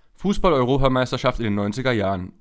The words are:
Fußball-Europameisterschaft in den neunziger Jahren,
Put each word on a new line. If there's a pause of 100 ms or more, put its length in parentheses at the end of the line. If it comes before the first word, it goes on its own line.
(160)
Fußball-Europameisterschaft
in
den
neunziger
Jahren,